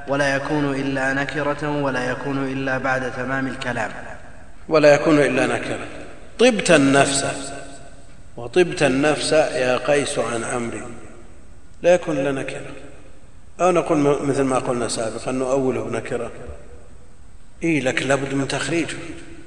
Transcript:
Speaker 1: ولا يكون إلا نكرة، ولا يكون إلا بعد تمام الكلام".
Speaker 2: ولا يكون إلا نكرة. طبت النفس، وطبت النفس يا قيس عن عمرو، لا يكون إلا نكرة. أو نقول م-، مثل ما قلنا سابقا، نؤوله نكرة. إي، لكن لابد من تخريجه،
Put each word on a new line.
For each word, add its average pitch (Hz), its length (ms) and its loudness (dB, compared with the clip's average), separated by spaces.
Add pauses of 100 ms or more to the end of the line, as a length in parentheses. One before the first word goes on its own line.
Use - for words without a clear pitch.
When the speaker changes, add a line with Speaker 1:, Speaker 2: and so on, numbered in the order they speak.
Speaker 1:
ولا 139 280 2
يكون 143 380 0
إلا 135 380 0
نكرة، 143 680 -2
ولا 127 280 0
يكون 135 420 -2
إلا 135 260 -2
بعد 127 380 -2
تمام 131 300 -2
الكلام". 123 440 -4 (760)
Speaker 2:
ولا 151 260 8
يكون 151 240 4
إلا 127 280 4
نكرة. 120 400 -2 (520)
طبت 226 320 6
النفس، 139 560 6 (1080)
وطبت 156 460 2
النفس 143 500 4
يا 131 440 4
قيس 143 420 2
عن 113 260 -2
عمرو، 113 420 -4 (960)
لا 175 120 8
يكون 170 240 0
إلا 139 140 0
نكرة. 135 400 -6 (880)
أو 175 100 6
نقول 170 280 2
م-، 143 300 4
مثل 135 140 2
ما 131 160 2
قلنا 123 300 0
سابقا، 113 440 -4
نؤوله 127 580 0
نكرة. 113 400 -4 (1300)
إي، 160 180 2
لكن 123 280 0
لابد 139 260 2
من 135 140 0
تخريجه، 147 480 -2 (500)